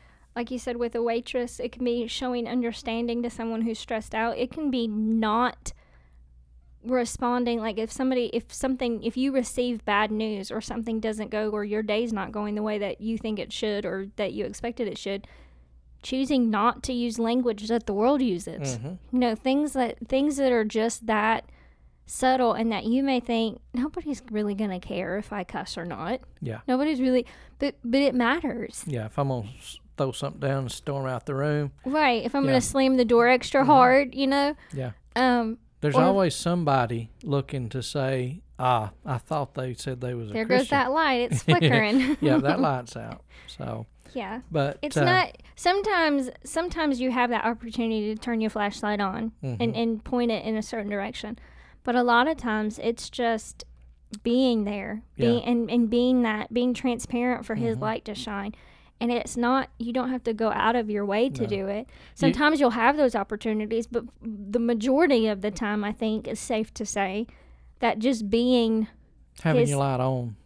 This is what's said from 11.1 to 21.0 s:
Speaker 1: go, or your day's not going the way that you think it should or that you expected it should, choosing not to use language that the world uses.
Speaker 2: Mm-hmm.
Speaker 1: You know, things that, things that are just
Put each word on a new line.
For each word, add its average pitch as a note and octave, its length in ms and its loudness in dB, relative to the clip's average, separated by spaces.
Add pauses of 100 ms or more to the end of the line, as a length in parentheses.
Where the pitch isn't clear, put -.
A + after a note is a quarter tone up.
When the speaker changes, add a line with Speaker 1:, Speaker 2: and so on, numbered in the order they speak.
Speaker 1:
go, G#3+ 200 -2
or G#3 140 -4
your G#3 180 -2
day's A3 300 0
not G3+ 200 -4
going G#3 220 -4
the G#3+ 80 -2
way G#3+ 160 -2
that G3+ 220 -6
you A3 180 -4
think G#3+ 200 -6
it - 140 -8
should G#3 320 -4
or F#3+ 220 -6 (100)
that G#3 160 -2
you G3+ 120 -6
expected A3+ 440 -6
it G3 100 -8
should, G3 280 -8 (760)
choosing C4 480 2
not G#3+ 340 2
to C4+ 80 -4
use A#3+ 260 -2
language A#3 500 0
that A#3 180 0
the G#3+ 60 -2
world B3 300 4
uses. E3 560 -2
Speaker 2:
Mm-hmm. B2 100 -8 (240)
Speaker 1:
You B3 60 2
know, A#3+ 160 2
things C4+ 400 0
that, B3 240 0 (100)
things C4+ 300 2
that C4+ 140 4
are A3+ 120 4
just A3 420 -2